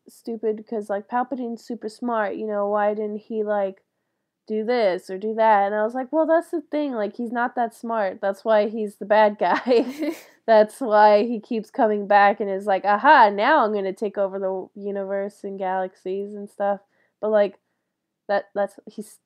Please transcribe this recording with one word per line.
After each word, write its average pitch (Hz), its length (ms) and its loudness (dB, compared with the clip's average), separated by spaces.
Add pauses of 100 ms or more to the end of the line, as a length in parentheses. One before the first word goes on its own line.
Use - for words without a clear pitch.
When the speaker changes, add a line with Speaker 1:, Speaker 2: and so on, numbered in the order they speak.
Speaker 1:
stupid 226 500 -6
because, 214 320 -8
like, 202 200 -6
Palpatine's 247 540 -6
super 220 260 -10
smart, 226 460 -4
you 214 120 -8
know, 202 220 -2
why 208 240 0
didn't 214 260 -6
he, 220 240 -6
like, 202 400 -4 (640)
do 214 180 -4
this 208 440 -2
or 190 100 -8
do 214 160 -6
that?" 220 320 4
And 208 80 -4
I 214 80 0
was 233 120 -4
like, 254 180 -8
"Well, 320 140 2
that's 330 240 0
the 339 100 -4
thing, 294 320 -6
like, 208 240 -6
he's 240 160 -8
not 247 220 -4
that 233 200 -4
smart. 214 460 -6
That's 202 240 -4
why 214 240 2
he's 214 280 -8
the - 80 -12
bad 208 340 4
guy." 233 460 2 (360)
<laughs> - 100 -20
Speaker 2:
<laughs> - 160 -20
Speaker 1:
That's 214 340 4
why 214 440 6
he 233 160 -4
keeps 220 300 -8
coming 214 360 0
back 202 340 6
and 202 80 -4
is 196 180 -6
like, 190 180 0
"Aha, 214 460 6
now 240 340 2
I'm 214 80 -2
gonna 190 200 -4
take 202 240 -8
over 196 220 -2
the 190 360 -4
universe 196 680 -8
and 196 160 -10
galaxies 190 760 -6
and 202 140 -14
stuff." 202 320 -4 (400)
But, 214 100 -2
like, 202 280 2 (680)
that, 202 160 -2 (100)
that's, 196 320 -4
he's, - 380 -16